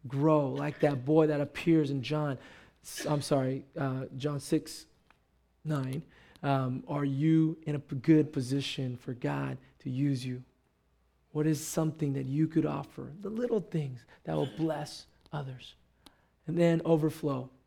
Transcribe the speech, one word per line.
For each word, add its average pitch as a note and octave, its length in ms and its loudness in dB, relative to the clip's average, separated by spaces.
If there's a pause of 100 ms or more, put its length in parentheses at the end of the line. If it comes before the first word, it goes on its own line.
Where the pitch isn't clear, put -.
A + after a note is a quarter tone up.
Grow C#3+ 400 4
like C#3 320 -4
that C#3+ 240 2
boy D#3 240 6
that D3 140 0
appears D3 500 2
in C#3 100 -2
John, C#3+ 360 -2 (440)
s-, - 240 -12
I'm D3 160 0
sorry, C3+ 440 0 (120)
uh, C3+ 280 -2 (100)
John C#3+ 240 -4
six, - 460 -2 (800)
nine. C#3 360 -4 (400)
Um, C3 460 0
are D3 160 -2
you D#3 600 2
in D3 120 -4
a C#3 40 -4
p-, C#3+ 180 -8
good D3+ 340 6
position C3 640 -4
for B2+ 180 -10
God C#3 440 -4 (220)
to C#3 100 -8
use C3 360 0
you? B2+ 160 -8 (920)
What D3+ 120 0
is D#3 200 0
something D#3 480 -2
that C3+ 120 -4
you D3 220 2
could D#3+ 180 2
offer? C#3+ 460 -6 (100)
The G3 80 -8
little A#3 300 0
things C#3+ 460 -4 (180)
that D#3+ 120 -4
will D3 220 0
bless D3+ 500 -4 (260)
others. C3+ 420 -10 (720)
And E3 100 -2
then E3+ 280 4
overflow. D3+ 640 2 (180)